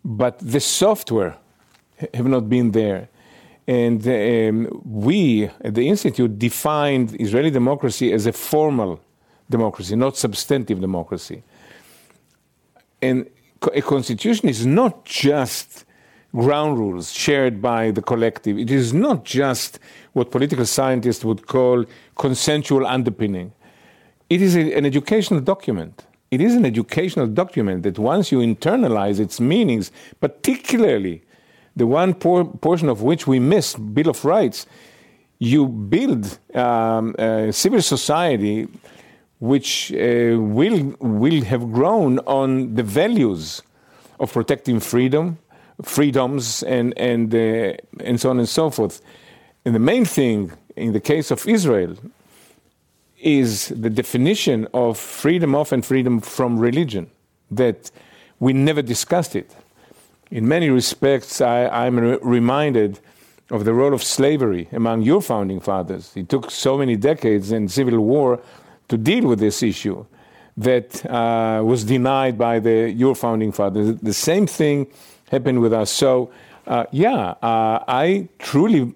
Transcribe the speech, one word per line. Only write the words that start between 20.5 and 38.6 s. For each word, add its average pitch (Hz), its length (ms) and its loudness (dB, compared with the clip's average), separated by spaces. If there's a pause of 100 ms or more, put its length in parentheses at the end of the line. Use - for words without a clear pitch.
scientists 123 580 0
would 110 220 -2
call 123 380 2 (300)
consensual 139 720 0
underpinning. 107 680 -4 (760)
It 175 140 2
is 180 120 4
a, 160 180 2
an 143 120 2
educational 151 540 0
document. 127 680 -4 (240)
It 131 100 0
is 220 140 4
an 240 120 4
educational 135 600 -2
document 110 560 -2
that 95 160 -4
once 147 340 0
you 131 80 2
internalize 117 800 0
its 104 200 -4
meanings, 131 520 0 (280)
particularly 139 1040 0 (540)
the 120 80 2
one 165 280 2
por-, 180 320 2
portion 165 420 0
of 113 140 0
which 151 260 0
we 131 100 4
missed, 127 560 0
Bill 151 160 2
of - 140 -4
Rights, 156 420 0 (760)
you 135 280 2
build, 113 720 -2 (160)
um, 113 640 0
a 110 320 0
civil 240 300 2
society 127 840 0 (720)